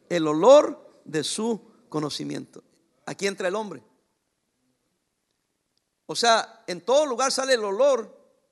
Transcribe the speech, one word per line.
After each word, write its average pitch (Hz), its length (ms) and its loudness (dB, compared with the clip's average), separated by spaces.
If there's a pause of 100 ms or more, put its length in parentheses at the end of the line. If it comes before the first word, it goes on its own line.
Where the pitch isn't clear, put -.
el 165 180 -2
olor 262 800 4
de 143 180 -4
su 220 380 -4 (260)
conocimiento". 147 720 -8 (440)
Aquí 170 200 -8
entra 196 220 -4
el 180 80 -4
hombre. 196 260 -10 (2250)
O 156 80 -10
sea, 226 520 0
en 180 140 -10
todo 285 240 2
lugar 262 260 -2
sale 262 220 -2
el 226 100 0
olor 226 560 -2 (320)